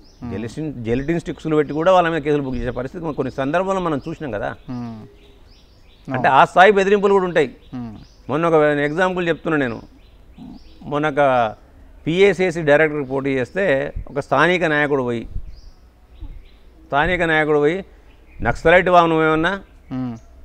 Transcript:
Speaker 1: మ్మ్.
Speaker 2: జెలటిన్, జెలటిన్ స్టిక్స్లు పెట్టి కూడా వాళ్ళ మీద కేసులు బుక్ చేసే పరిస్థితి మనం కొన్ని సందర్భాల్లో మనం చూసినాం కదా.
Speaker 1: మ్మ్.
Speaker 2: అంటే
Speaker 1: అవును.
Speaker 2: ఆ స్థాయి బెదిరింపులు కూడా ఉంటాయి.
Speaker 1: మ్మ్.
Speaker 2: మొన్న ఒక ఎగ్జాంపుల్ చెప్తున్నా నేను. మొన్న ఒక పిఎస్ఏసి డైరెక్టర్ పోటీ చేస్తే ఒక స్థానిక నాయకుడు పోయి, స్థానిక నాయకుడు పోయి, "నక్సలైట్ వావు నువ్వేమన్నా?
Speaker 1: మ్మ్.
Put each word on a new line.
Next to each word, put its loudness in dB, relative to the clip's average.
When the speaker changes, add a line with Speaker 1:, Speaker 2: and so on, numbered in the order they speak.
Speaker 1:
మ్మ్. -10
Speaker 2:
జెలటిన్, -8
జెలటిన్ -2
స్టిక్స్లు -6
పెట్టి 0
కూడా 2
వాళ్ళ 4
మీద -2
కేసులు 0
బుక్ -6
చేసే -6
పరిస్థితి -8
మనం -6
కొన్ని -4
సందర్భాల్లో -2
మనం -2
చూసినాం -10
కదా. -6
Speaker 1:
మ్మ్. -12
Speaker 2:
అంటే 0
Speaker 1:
అవును. 6
Speaker 2:
ఆ 6
స్థాయి 6
బెదిరింపులు 2
కూడా 2
ఉంటాయి. 0
Speaker 1:
మ్మ్. -12
Speaker 2:
మొన్న -2
ఒక 2
ఎగ్జాంపుల్ 0
చెప్తున్నా -2
నేను. -4
మొన్న -4
ఒక 2
పిఎస్ఏసి 2
డైరెక్టర్ 2
పోటీ -4
చేస్తే -2
ఒక -6
స్థానిక 2
నాయకుడు 0
పోయి, -4
స్థానిక 0
నాయకుడు 2
పోయి, 0
"నక్సలైట్ 2
వావు 6
నువ్వేమన్నా? 0
Speaker 1:
మ్మ్. -8